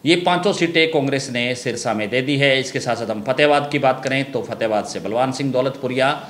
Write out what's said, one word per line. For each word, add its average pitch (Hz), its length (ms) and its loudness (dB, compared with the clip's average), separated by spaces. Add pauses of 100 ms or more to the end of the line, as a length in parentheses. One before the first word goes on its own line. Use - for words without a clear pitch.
ये 170 120 4
पांचों 175 360 2
सीटें 165 400 2
कांग्रेस 139 380 0
ने 123 240 -2
सिरसा 117 400 -4
में 107 160 -2
दे 127 120 0
दी 143 140 0
है। 135 240 4
इसके 127 200 -4
साथ 123 160 -2
साथ 113 100 -6
हम 107 160 -4
फतेहाबाद 143 500 2
की 147 60 0
बात 131 260 2
करें 135 280 -2
तो 113 100 -2
फतेहाबाद 107 420 -2
से - 160 -8
बलवान 120 320 0
सिंह 139 200 -2
दौलतपुरिया 131 560 0 (220)